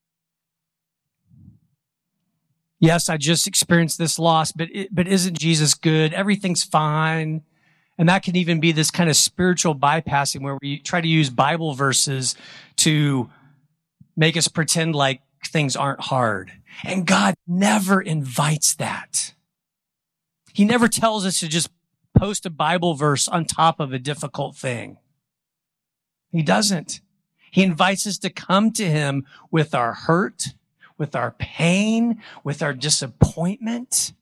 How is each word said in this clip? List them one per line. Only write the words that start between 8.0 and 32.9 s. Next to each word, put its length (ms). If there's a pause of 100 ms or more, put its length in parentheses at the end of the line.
that 160
can 100
even 240
be 140
this 180
kind 180
of 60
spiritual 600
bypassing 640
where 200
we 200
try 200
to 60
use 240
Bible 440
verses 600 (440)
to 520 (840)
make 200
us 120
pretend 480
like 260 (240)
things 300
aren't 240
hard. 500 (320)
And 240
God 280 (120)
never 540
invites 760
that. 600 (1200)
He 120
never 240
tells 380
us 140
to 80
just 220 (460)
post 300
a 40
Bible 440
verse 340
on 160
top 360
of 120
a 60
difficult 580
thing. 420 (1300)
He 120
doesn't. 580 (500)
He 120
invites 440
us 120
to 120
come 420
to 160
him 380 (240)
with 240
our 180
hurt, 640 (440)
with 160
our 180
pain, 880 (220)
with 200
our 100
disappointment, 1500